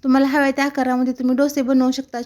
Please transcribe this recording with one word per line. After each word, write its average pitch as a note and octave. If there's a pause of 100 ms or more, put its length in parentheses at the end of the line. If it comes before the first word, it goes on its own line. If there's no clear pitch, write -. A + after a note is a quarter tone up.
तुम्हाला C4+
हव्या C#4
त्या C#4
आकारामध्ये B3+
तुम्ही B3+
डोसे C#4+
बनवू C4
शकता, C4